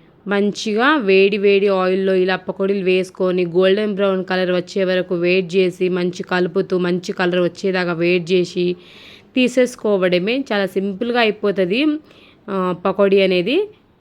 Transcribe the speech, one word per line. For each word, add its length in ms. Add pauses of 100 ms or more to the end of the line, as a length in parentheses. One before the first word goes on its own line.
(280)
మంచిగా 680
వేడి 420
వేడి 300
ఆయిల్లో 460
ఇలా 220
పకోడీలు 480
వేసుకొని 640
గోల్డెన్ 480
బ్రౌన్ 300
కలర్ 260
వచ్చే 340
వరకు 300
వెయిట్ 400
చేసి, 340
మంచి 340
కలుపుతూ 560
మంచి 340
కలర్ 280
వచ్చేదాకా 520
వెయిట్ 400
చేసి 440 (580)
తీసేసుకోవడమే. 1160
చాలా 140
సింపుల్గా 540
అయిపోతది, 640 (640)
ఆ, 240 (100)
పకోడీ 360
అనేది. 480 (320)